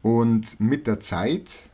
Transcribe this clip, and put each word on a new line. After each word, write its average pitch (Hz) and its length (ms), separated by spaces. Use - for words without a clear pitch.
Und 117 580
mit 131 260
der 107 140
Zeit 104 480